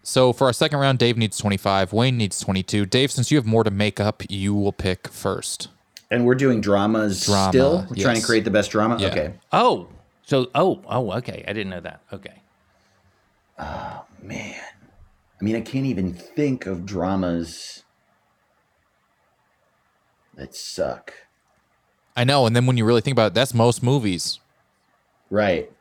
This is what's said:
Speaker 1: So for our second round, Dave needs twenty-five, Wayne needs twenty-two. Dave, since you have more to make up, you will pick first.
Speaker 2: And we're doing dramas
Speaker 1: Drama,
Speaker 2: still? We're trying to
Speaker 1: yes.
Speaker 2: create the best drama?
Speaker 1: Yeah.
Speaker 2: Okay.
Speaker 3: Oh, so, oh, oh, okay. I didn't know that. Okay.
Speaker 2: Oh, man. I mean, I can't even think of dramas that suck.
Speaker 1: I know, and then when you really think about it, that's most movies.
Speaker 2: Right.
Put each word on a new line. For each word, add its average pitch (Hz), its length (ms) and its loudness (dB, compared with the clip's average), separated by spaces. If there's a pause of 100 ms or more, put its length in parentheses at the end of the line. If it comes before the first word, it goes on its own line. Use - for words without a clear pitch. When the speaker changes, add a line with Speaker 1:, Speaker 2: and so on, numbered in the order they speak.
Speaker 1:
So 127 300 4
for 139 140 2
our 120 60 2
second 147 260 0
round, 135 200 2
Dave 117 180 4
needs 110 200 -2
twenty-five, 98 560 0
Wayne 123 240 2
needs 104 220 -2
twenty-two. 98 460 -2
Dave, 127 260 2
since 127 200 -2
you 151 60 4
have 120 80 0
more 110 180 4
to 107 80 2
make 101 280 -2
up, 104 300 -2
you 98 240 -2
will 101 200 0
pick - 340 -4
first. - 640 -8 (420)
Speaker 2:
And 120 140 0
we're 127 100 6
doing 131 260 2
dramas 101 640 0
Speaker 1:
Drama, 98 260 4
Speaker 2:
still? 139 260 4 (120)
We're 120 140 -8
trying 120 120 2
to 110 40 0
Speaker 1:
yes. 107 60 -4
Speaker 2:
create 110 180 2
the 107 80 -2
best 101 180 2
drama? 110 300 0
Speaker 1:
Yeah. 98 80 0
Speaker 2:
Okay. 90 260 -4 (180)
Speaker 3:
Oh, 170 360 2 (360)
so, 131 300 0
oh, 151 340 0
oh, 110 260 -2
okay. 95 340 -8
I 101 60 -6
didn't 101 180 -6
know 90 80 -10
that. 85 220 -16 (120)
Okay. - 280 -18 (1160)
Speaker 2:
Oh, - 480 -12 (160)
man. - 400 -12 (800)
I - 20 -4
mean, 107 120 0
I 113 60 -4
can't 135 260 -4
even 92 260 -2
think - 540 -4
of 92 180 -8
dramas 90 1000 -4 (2500)
that 67 200 -16
suck. - 580 -8 (1000)
Speaker 1:
I 123 80 2
know, 135 220 4
and 117 100 2
then 123 100 4
when 127 120 2
you 110 80 2
really 117 160 6
think 135 140 -2
about 113 120 6
it, 87 60 0
that's 113 200 2
most 117 280 4
movies. 117 580 -2 (920)
Speaker 2:
Right. 98 520 0